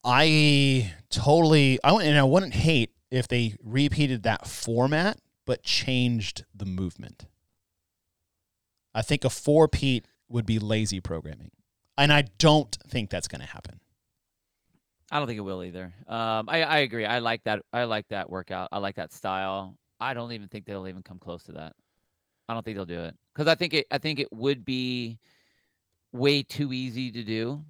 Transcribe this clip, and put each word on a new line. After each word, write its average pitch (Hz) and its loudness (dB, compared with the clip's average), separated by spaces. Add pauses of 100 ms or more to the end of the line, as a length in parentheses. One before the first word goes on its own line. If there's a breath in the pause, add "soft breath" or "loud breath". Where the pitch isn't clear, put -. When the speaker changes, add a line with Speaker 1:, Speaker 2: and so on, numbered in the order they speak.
Speaker 1:
I 139 4 (160)
totally, 151 6
I 151 6
wouldn't, 196 4
and 147 6
I 139 6
wouldn't 151 4
hate 147 2 (200)
if 127 0
they 117 0
repeated 131 0
that 110 -2
format, 147 -2 (260)
but - -4
changed 123 -2
the 98 -10
movement. 92 -8 (1700)
I 110 0
think 143 -2
a 131 2
four-peat 147 2 (220)
would 117 -2
be 110 0
lazy 107 -2
programming, 78 -10 (480)
and 147 6
I 147 4 (120)
don't 151 4 (100)
think 113 -4
that's 90 -6
gonna - -12
happen. - -18 (1300)
Speaker 2:
I 151 -4
don't 147 -2
think 113 -8
it - -8
will 95 -8
either. 90 -12 (160)
Um, 113 -4
I, 165 0
I 156 0
agree. 117 -2
I 113 0
like 113 -2
that. 107 -2 (100)
I 120 0
like 107 -4
that 101 -8
workout. 92 -8
I 98 -6
like 98 -6
that 82 -10
style. 95 -6 (240)
I 131 -6
don't 120 -10
even 104 -14
think 104 -14
they'll 98 -10
even 92 -14
come 90 -20
close 85 -14
to 82 -20
that. 78 -16 (760)
I 117 -8
don't 113 -8
think 107 -10
they'll 98 -8
do 85 -10
it, 85 -12 (180)
'cause 151 -2
I 160 4
think 165 -6
it, 147 0
I 139 -4
think 151 -4
it - -4
would 120 -2
be 127 -6 (960)
way 143 2
too 143 -6
easy 127 -6
to 113 -10
do. 113 -4